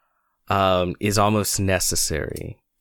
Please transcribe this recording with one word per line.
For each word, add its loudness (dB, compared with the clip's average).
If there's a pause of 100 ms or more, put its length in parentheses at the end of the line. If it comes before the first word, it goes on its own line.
(480)
um, 2
is 0
almost 2
necessary. -2 (240)